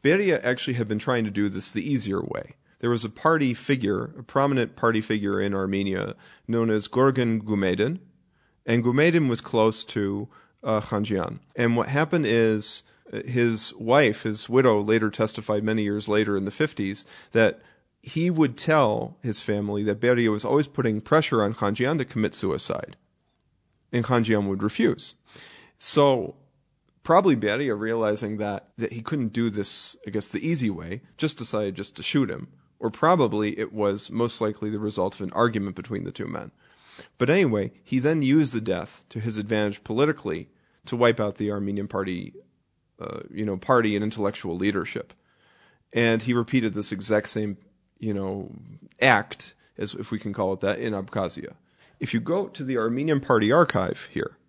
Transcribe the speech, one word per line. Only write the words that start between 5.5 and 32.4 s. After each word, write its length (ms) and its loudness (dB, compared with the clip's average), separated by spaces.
Armenia 640 -2
known 220 0
as 180 0
Gorgon 540 2
Gumeydin, 580 0
and 180 2
Gumeydin 440 4
was 140 0
close 440 2
to, 420 -4
uh, 180 0
Khanjian. 580 -2
And 220 2
what 100 0
happened 380 0
is, 560 2
uh, 80 -6
his 540 0
wife, 480 4
his 260 -4
widow, 320 6
later 300 2
testified 520 -2
many 200 0
years 260 -4
later 260 2
in 100 0
the 60 -4
fifties 540 -4
that 300 4
he 300 -2
would 260 2
tell 640 2
his 180 -4
family 440 -2
that 180 0
Beria 300 4
was 120 -2
always 240 2
putting 320 0
pressure 440 2
on 100 0
Khanjian 460 0
to 60 -2
commit 280 -2
suicide. 640 -4
And 120 0
Khanjian 440 2
would 160 -4
refuse. 500 -2
So 580 2
probably 320 6
Beria, 440 0
realizing 580 -2
that, 400 -6
that 160 -4
he 80 -10
couldn't 320 -4
do 180 0
this, 440 -4
I 20 -10
guess, 200 -4
the 160 -6
easy 260 0
way, 300 -10
just 220 -2
decided 380 -2
just 220 -10
to 60 -12
shoot 280 0
him. 160 -10